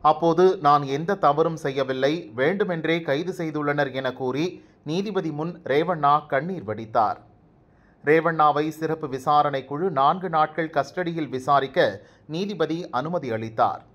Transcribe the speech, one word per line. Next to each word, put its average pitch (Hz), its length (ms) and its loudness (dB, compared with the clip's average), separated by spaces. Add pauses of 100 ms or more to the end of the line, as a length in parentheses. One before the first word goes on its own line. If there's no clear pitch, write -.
அப்போது, 165 600 4
"நான் 147 220 4
எந்த 151 320 -2
தவறும் 160 420 2
செய்யவில்லை, 139 760 -2
வேண்டுமென்றே 165 640 0
கைது 165 360 -2
செய்துள்ளனர்" 147 560 -2
என 131 200 -4
கூறி 135 520 -4 (180)
நீதிபதி 185 480 -4
முன் 160 320 -8
ரேவண்ணா 147 640 2
கண்ணீர் 156 380 -4
வடித்தார். 107 540 -2 (880)
ரேவண்ணாவை 156 640 4
சிறப்பு 156 380 -6
விசாரணை 139 580 2
குழு 151 240 -4
நான்கு 165 400 2
நாட்கள் 156 400 0
கஸ்டடியில் 160 600 -4
விசாரிக்க 131 720 0 (240)
நீதிபதி 165 640 -4
அனுமதி 139 420 -4
அளித்தார். 113 640 -2